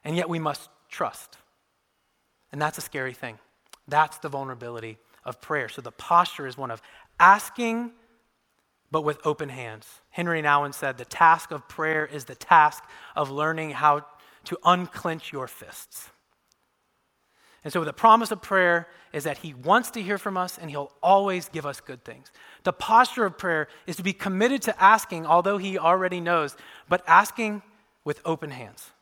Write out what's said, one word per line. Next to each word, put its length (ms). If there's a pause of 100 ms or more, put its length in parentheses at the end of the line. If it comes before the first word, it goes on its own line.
And 140
yet 100
we 120
must 300 (200)
trust. 480 (1120)
And 100
that's 160
a 40
scary 320
thing. 260 (480)
That's 300
the 120
vulnerability 680 (260)
of 160
prayer. 300
So 120
the 100
posture 560
is 100
one 140
of 100 (360)
asking, 760 (960)
but 100
with 240
open 240
hands. 600
Henry 320
Nouwen 320
said, 240
"The 80
task 460
of 160
prayer 380
is 200
the 100
task 480 (320)
of 140
learning 420
how 340 (400)
to 180
unclench 680
your 140
fists." 640 (1600)
And 80
so 100
the 100
promise 380
of 120
prayer 440 (240)
is 120
that 160
he 140
wants 380
to 100
hear 180
from 180
us 220
and 100
he'll 220 (100)
always 480
give 160
us 160
good 240
things. 260 (320)
The 80
posture 540
of 140
prayer 280 (200)
is 80
to 80
be 100
committed 500
to 180
asking, 440
although 320
he 220
already 420
knows, 340 (320)
but 200
asking 560 (400)
with 200
open 280
hands. 400 (100)